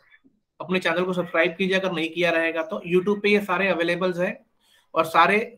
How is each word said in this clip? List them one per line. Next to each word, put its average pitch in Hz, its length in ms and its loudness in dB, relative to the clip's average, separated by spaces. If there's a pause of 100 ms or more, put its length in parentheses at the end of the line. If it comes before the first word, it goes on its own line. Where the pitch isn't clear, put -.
(600)
अपने 175 200 -4
channel 180 240 0
को 185 80 -4
subscribe 175 460 0
कीजिए 190 200 0
अगर 185 140 -2
नहीं 160 180 -4
किया 170 200 0
रहेगा 165 320 0
तो। 202 240 -8
YouTube 185 360 0
पे 208 80 4
ये 208 140 4
सारे 190 240 -2
अवेलेबल्स 175 500 0
हैं 196 160 -2 (600)
और 165 120 2
सारे 180 320 4 (200)